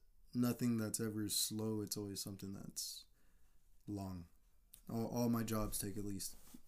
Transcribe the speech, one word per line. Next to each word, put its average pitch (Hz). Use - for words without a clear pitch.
nothing 120
that's 107
ever 107
slow. 107
It's 98
always 101
something 98
that's -
long. 95
All, 113
all 120
my 117
jobs 107
take 101
at 104
least 101